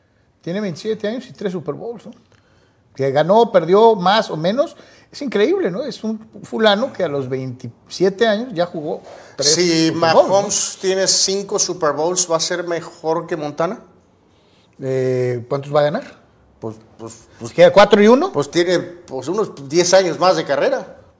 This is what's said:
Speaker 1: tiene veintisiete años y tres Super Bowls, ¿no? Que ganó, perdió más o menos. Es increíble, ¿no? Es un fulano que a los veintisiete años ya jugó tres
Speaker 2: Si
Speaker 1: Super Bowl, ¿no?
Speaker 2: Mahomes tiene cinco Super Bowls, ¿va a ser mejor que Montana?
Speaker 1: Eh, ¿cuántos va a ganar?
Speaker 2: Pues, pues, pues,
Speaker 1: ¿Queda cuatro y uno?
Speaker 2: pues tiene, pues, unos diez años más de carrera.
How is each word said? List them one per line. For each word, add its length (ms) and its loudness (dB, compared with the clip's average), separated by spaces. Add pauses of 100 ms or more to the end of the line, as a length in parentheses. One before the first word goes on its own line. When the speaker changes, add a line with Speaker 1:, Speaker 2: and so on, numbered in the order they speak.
(400)
Speaker 1:
tiene 200 -6
veintisiete 460 -6
años 220 -6
y 40 -20
tres 200 -6
Super 240 -8
Bowls, 300 -14
¿no? 60 -18 (840)
Que 140 -2
ganó, 400 4
perdió 420 6
más 340 0
o 80 -6
menos. 400 -2 (360)
Es 100 -14
increíble, 480 0
¿no? 140 -8
Es 180 -12
un 160 -6 (240)
fulano 500 0
que 120 -6
a 40 -2
los 200 -6
veintisiete 960 -4
años 260 0
ya 140 -2
jugó 340 -8 (360)
tres 180 0
Speaker 2:
Si 360 2
Speaker 1:
Super 240 2
Bowl, 100 6
¿no? 100 -4
Speaker 2:
Mahomes 460 -2
tiene 260 0
cinco 540 -2
Super 320 -2
Bowls, 360 -2
¿va 100 0
a 20 -6
ser 240 -4
mejor 640 -6
que 80 -6
Montana? 480 -6 (1000)
Speaker 1:
Eh, 680 -2
¿cuántos 240 -6
va 60 2
a 60 2
ganar? 180 -2 (560)
Speaker 2:
Pues, 160 -12 (240)
pues, 140 -16 (260)
pues, 140 -12
Speaker 1:
¿Queda 200 8
cuatro 300 8
y 60 8
uno? 240 4
Speaker 2:
pues 180 -2
tiene, 300 0
pues, 480 -12
unos 400 -6
diez 260 2
años 240 4
más 180 4
de 80 -2
carrera. 520 -2 (240)